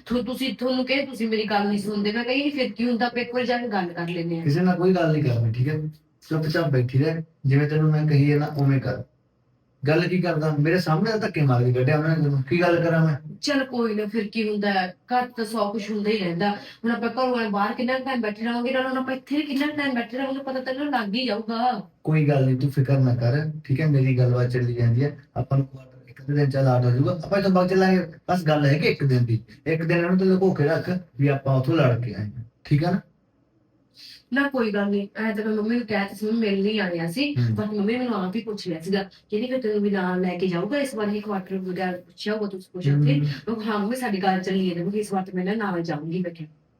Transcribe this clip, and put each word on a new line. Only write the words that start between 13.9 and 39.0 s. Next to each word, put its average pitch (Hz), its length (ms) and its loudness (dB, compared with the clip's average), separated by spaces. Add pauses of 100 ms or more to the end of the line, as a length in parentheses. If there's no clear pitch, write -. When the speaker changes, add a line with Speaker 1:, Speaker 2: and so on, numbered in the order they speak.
Speaker 1:
ਨਾ, 214 120 -2
ਫਿਰ 208 220 -4
ਕੀ 220 200 -2
ਹੁੰਦਾ 208 240 0
ਹੈ, 185 220 -2 (120)
ਘਰ 247 300 0
ਤਾਂ 233 80 -4
ਸੌ 208 280 -2
ਕੁਛ 208 180 -6
ਹੁੰਦਾ 208 200 -2
ਹੀ 220 80 2
ਰਹਿੰਦਾ। 180 320 -2
ਹੁਣ - 400 -6
ਆਪਾਂ 233 180 -2
ਘਰੋਂ 247 320 0
ਐਂ 214 100 -2
ਬਾਹਰ 202 240 0
ਕਿੰਨਾ 254 240 -2
ਟਾਈਮ 254 220 -4
ਬੈਠੇ 214 240 -4
ਰਹਾਂਗੇ, 240 260 -2
ਨਾਲ 262 160 0
ਹੁਣ 262 120 -2
ਆਪਾਂ 254 160 -4
ਇੱਥੇ 285 280 -4
ਕਿੰਨਾ 285 240 -2
ਟਾਈਮ 285 280 -2
ਬੈਠੇ 240 240 -4
ਰਹਾਂਗੇ, 269 200 -4
ਪਤਾ 262 220 -6
ਤਾਂ 262 120 -4
ਇਹਨਾਂ 269 120 -4
ਨੂੰ 285 100 -4
ਲੱਗ 214 200 -2
ਹੀ 254 120 -2
ਜਾਊਗਾ। 226 640 -2 (160)
Speaker 2:
ਕੋਈ 156 240 2
ਗੱਲ 135 180 4
ਨਹੀਂ, 131 100 2
ਤੂੰ 135 140 0
ਫਿਕਰ 135 280 2
ਨਾ 127 160 4
ਕਰ, 127 360 0 (140)
ਠੀਕ 135 160 -2
ਹੈ? 156 60 2
ਮੇਰੀ 131 320 2
ਗੱਲਬਾਤ 123 320 2
ਚੱਲੀ 120 240 -2
ਜਾਂਦੀ 120 300 2
ਹੈ, 147 140 -2 (180)
ਆਪਾਂ 135 220 0
ਨੂੰ 139 100 0 (400)
ਇੱਕ - 120 -20
ਅੱਧੇ 143 140 -4
ਦਿਨ 143 160 4
ਚੱਲ 135 180 2
ਆ 123 140 4
ਜਾਊਗਾ, 143 420 2
ਆਪਾਂ 202 140 0
ਇੱਥੋਂ 196 120 2
ਬਾਅਦ 180 180 4
ਚੱਲਾਂਗੇ। 185 380 4 (240)
ਬਸ 180 140 0
ਗੱਲ 147 220 4
ਹੈ 143 120 4
ਕਿ 165 100 2
ਇੱਕ - 160 0
ਦਿਨ 123 200 4
ਦੀ, 113 160 0 (260)
ਇੱਕ 160 160 0
ਦਿਨ 170 160 2
ਇਹਨੂੰ 175 200 2
ਤੂੰ 190 100 4
ਲੁਕੋ 185 240 4
ਕੇ 143 120 0
ਰੱਖ 160 260 0 (280)
ਵੀ 139 100 4
ਆਪਾਂ 135 280 2
ਉੱਥੋਂ 131 180 2
ਲੜ 120 300 2
ਕੇ 104 100 -6
ਆਏ 101 100 -6
ਹਾਂ, - 200 -10 (200)
ਠੀਕ 147 200 2
ਹੈ 180 60 2
ਨਾ? 185 100 0 (1300)
Speaker 1:
ਨਾ 277 160 2
ਕੋਈ 240 240 0
ਗੱਲ 202 180 0
ਨਹੀਂ, 202 260 0
ਐਂ 220 200 -2
ਤਾਂ 208 80 -2
ਮੈਂ 220 100 0
ਮੰਮੀ 214 220 0
ਨੂੰ 233 100 -4
ਕਹਿ 196 220 -2
ਤਾ - 60 -14
ਸੀ, 214 120 -6
ਮੰਮੀ 220 240 0
ਮਿਲਣ 196 160 2
ਹੀ 220 120 0
ਆਏ 175 200 -2
ਆ 170 120 -2
ਸੀ, 285 240 -2
Speaker 2:
ਹੂੰ। 123 220 0
Speaker 1:
but 214 180 -4
ਮੰਮੀ 208 220 0
ਮੈਨੂੰ 247 180 -2
ਆਪ 185 220 -4
ਹੀ 226 40 -4
ਪੁੱਛ 208 280 -8
ਲਿਆ 160 120 -4
ਸੀਗਾ, 196 220 -2